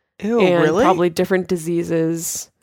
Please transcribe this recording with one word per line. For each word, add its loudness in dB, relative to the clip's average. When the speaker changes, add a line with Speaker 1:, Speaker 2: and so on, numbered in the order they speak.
Speaker 1:
Ew, 0
Speaker 2:
and 4
Speaker 1:
really? 2
Speaker 2:
probably 2
different -2
diseases. -4